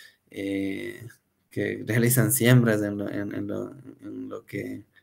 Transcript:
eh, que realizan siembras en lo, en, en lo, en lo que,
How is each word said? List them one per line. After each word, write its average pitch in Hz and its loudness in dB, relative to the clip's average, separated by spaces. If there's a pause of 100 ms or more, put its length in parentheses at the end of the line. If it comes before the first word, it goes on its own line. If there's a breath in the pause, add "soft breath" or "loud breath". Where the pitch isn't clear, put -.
(300 loud breath)
eh, 98 -6 (420)
que 104 -4
realizan 113 4
siembras 113 6
en 101 -2
lo, 101 -4
en, 101 -6
en 104 -6
lo, 101 -6
en 107 -14
lo 101 -12
que, 92 -10 (160)